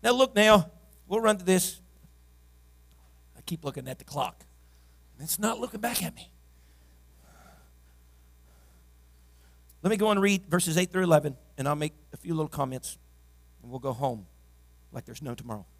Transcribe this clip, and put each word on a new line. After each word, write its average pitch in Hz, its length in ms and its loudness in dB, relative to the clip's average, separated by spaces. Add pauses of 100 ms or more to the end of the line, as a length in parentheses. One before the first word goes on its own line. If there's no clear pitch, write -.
Now 233 100 2
look 262 220 2
now, 208 360 8 (380)
we'll 214 120 0
run 214 180 2
to 175 80 -6
this. 185 340 2 (1600)
I - 20 -20
keep - 240 -10
looking 135 240 -8
at 131 100 -12
the - 60 -20
clock. - 400 -8 (720)
It's 156 200 -8
not 226 200 -4
looking 233 220 -8
back 233 220 -4
at 165 120 -8
me. - 160 -20 (3500)
Let 180 60 0
me 214 80 2
go 214 140 2
and 202 100 2
read 196 240 2
verses 165 320 0
eight 180 160 0
through 185 120 0
eleven, 151 340 2 (180)
and 135 100 -4
I'll 147 80 0
make 151 200 -4 (180)
a - 60 -20
few 170 160 -6
little 156 160 -4
comments, 131 480 -8 (640)
and 120 80 -18
we'll 127 100 -10
go 131 140 -4
home 117 320 -6 (680)
like 127 140 -12
there's - 160 -16
no 120 120 -8
tomorrow. 110 300 -12 (160)